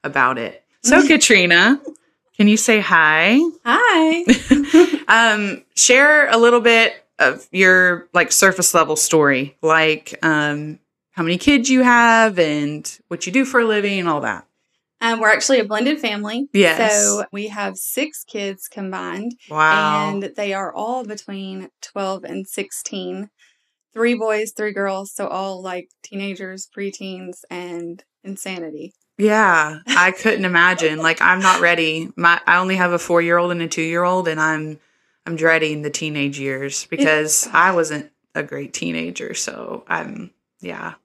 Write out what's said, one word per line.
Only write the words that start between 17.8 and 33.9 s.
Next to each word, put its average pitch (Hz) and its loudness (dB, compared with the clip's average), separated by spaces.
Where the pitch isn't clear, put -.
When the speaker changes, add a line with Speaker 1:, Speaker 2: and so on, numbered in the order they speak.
Speaker 2:
kids 196 -10
combined. 190 -10
Speaker 1:
Wow. 156 2
Speaker 2:
And 196 -6
they 202 -4
are 196 -6
all 233 -8
between 190 -14
twelve 190 -8
and 190 -10
sixteen. 190 -10
Three 233 0
boys, 214 -4
three 214 -6
girls. 196 -6
So 202 -8
all, 190 -8
like, 180 -12
teenagers, 190 -12
preteens, 190 -12
and 175 -12
insanity. 180 -12
Speaker 1:
Yeah, 180 2
I 185 4
couldn't 202 -2
imagine. 170 2
Like, 160 0
I'm 180 2
not 185 4
ready. 165 0
My, 170 2
I 175 4
only 185 0
have 180 0
a 175 -2
four-year-old 170 2
and 175 -4
a 165 -6
two-year-old, 170 -2